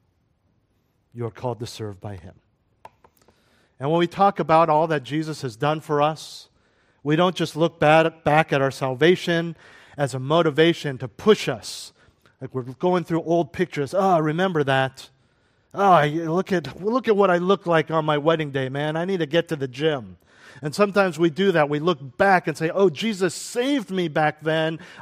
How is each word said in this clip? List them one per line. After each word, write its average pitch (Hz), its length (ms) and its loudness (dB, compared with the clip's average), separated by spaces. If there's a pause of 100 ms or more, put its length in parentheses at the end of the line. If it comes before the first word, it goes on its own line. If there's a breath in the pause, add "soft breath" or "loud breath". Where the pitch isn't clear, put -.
(1160)
You 120 120 -8
are 110 60 -6
called 117 300 -8
to 117 40 -10
serve 104 360 -12
by 104 160 -12
Him. 85 180 -20 (1400 soft breath)
And 135 100 -4
when 165 100 2
we 175 80 2
talk 196 300 2
about 160 320 4
all 156 180 2
that 147 160 -2
Jesus 151 400 -6
has 117 120 -8
done 147 240 -2
for 147 220 -2
us, - 480 -4 (540)
we 151 120 0
don't 175 200 2
just 160 200 -4
look 160 240 -2
bad, 160 460 4
back 151 260 2
at 139 100 0
our 135 100 0
salvation 165 840 0 (420 loud breath)
as 143 160 -2
a 131 60 -6
motivation 151 800 2
to 127 100 -10
push - 400 2
us. - 460 -10 (480 soft breath)
Like 131 120 -12
we're 131 100 -6
going 175 420 -2
through 165 160 -2
old 170 320 -2
pictures. 147 400 -4
"Oh, 190 260 4
remember 156 440 0
that. 135 460 0 (640)
Oh, 180 320 6
look 165 460 -2
at, 165 300 -4
look 220 260 -2
at 214 80 4
what 196 140 4
I 175 80 4
look 185 280 0
like 160 260 2
on 160 140 0
my 151 120 0
wedding 156 340 0
day, 131 180 -4
man. 151 280 -4
I 175 80 -4
need 190 140 -4
to 160 60 -2
get 165 240 0
to 165 60 -4
the 135 120 -6
gym." 123 500 -4 (440 loud breath)
And 147 120 -8
sometimes 190 460 0
we 170 100 4
do 185 220 0
that. 151 180 2
We 147 100 -2
look 147 380 -4
back 190 300 4
and 156 100 -4
say, 160 140 -2
"Oh, 185 180 4
Jesus 185 460 -4
saved 247 560 -4
me 180 160 -2
back 151 340 0
then. 160 380 -2 (220 loud breath)